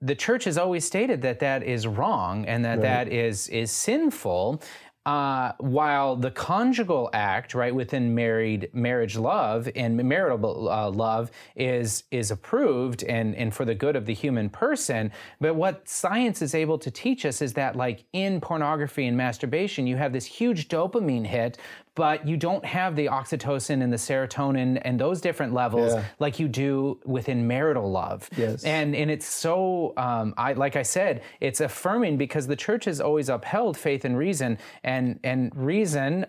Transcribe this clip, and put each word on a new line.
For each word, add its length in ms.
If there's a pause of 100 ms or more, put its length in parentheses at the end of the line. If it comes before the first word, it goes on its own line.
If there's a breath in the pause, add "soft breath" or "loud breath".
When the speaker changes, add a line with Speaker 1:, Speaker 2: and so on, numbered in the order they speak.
Speaker 1:
the 140
church 300
has 120
always 260
stated 380
that 160
that 240
is 240
wrong 600
and 180
that 140
Speaker 2:
Right. 40
Speaker 1:
that 300
is, 380
is 200
sinful. 920 (440 loud breath)
Uh, 520
while 560
the 160
conjugal 840
act, 400
right, 200
within 400
married, 600
marriage 420
love 580
and 220
marital, 720
uh, 220
love 400 (260 loud breath)
is, 540
is 200
approved 760
and, 300
and 200
for 100
the 100
good 220
of 80
the 80
human 380
person. 600 (300 loud breath)
But 140
what 340
science 540
is 120
able 260
to 100
teach 340
us 160
is 140
that, 220
like, 360
in 300
pornography 640
and 100
masturbation, 720
you 100
have 160
this 140
huge 420
dopamine 580
hit, 300 (400 loud breath)
but 300
you 100
don't 280
have 300
the 120
oxytocin 760
and 100
the 40
serotonin 880
and 140
those 220
different 320
levels 400
Speaker 2:
Yeah. 120 (140)
Speaker 1:
like 200
you 80
do 580
within 440
marital 420
love. 460
Speaker 2:
Yes. 280
Speaker 1:
And, 300
and 160
it's 160
so, 680
um, 400
I, 160
like 240
I 60
said, 400 (180 loud breath)
it's 200
affirming 560
because 300
the 80
church 300
has 160
always 280
upheld 480
faith 280
and 120
reason, 400 (280 loud breath)
and, 400
and 300
reason, 760